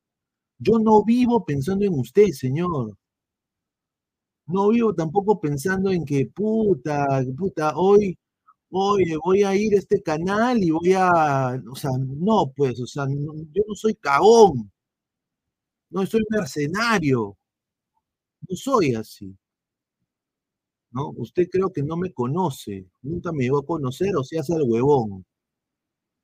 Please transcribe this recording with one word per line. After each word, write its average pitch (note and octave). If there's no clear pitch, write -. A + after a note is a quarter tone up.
Yo G#3
no G#3+
vivo A#3
pensando F3+
en G3
usted, E3+
señor. C3+
No G3
vivo A3+
tampoco F#3+
pensando F#3+
en E3+
que, C#3
puta, D#3
puta, D#3
hoy, G3
hoy F#3+
voy F#3+
a G3
ir G#3
a G3+
este G3
canal G3+
y E3+
voy E3+
a, D3
o C3
sea, C#3+
no, D3
pues, B2+
o A#2+
sea, C#3+
no, C#3+
yo F#3
no G#3+
soy G#3+
cagón. D3
No F#3
soy A3
mercenario. D#3
No F#3
soy F#3
así. G2
¿No? C#3
Usted F3
creo F#3
que D3
no D#3
me F3+
conoce. B2+
Nunca E3+
me C#3
llegó C3+
a C#3
conocer E3
o C3
se D#3+
hace D#3+
el D#3+
huevón. A#2